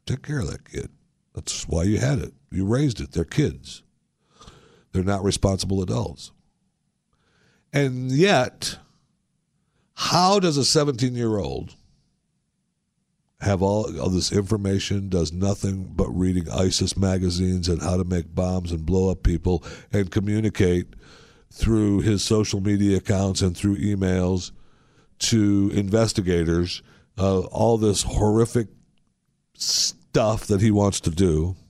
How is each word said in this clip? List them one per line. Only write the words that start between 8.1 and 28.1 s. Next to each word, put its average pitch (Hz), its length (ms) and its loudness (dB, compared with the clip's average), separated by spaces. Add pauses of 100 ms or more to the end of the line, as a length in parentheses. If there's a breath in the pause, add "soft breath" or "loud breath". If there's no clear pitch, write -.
how 190 440 2
does 175 160 0
a 139 80 2
seventeen-year-old 117 1120 -2 (1700)
have 98 200 0
all, 101 380 -2
all 90 100 -2
this 90 220 0
information, 98 760 -2
does 85 240 0
nothing 95 600 -4
but 87 140 0
reading 90 420 0
isis 92 460 0
magazines 92 720 0
and 82 140 0
how 92 160 0
to 92 80 0
make 85 280 -4
bombs 90 380 -2
and 78 140 -4
blow 92 260 2
up 87 120 -6
people 87 380 0 (300 loud breath)
and 101 180 0
communicate 101 880 0 (560 loud breath)
through 104 480 2
his 101 240 2
social 104 380 0
media 101 340 2
accounts 95 460 0
and 92 160 0
through 101 200 0
emails 92 760 0 (680 soft breath)
to 101 540 2
investigators, 90 1080 0 (360 soft breath)
uh, 95 240 2
all 113 360 0
this 107 260 2
horrific 110 640 2 (840)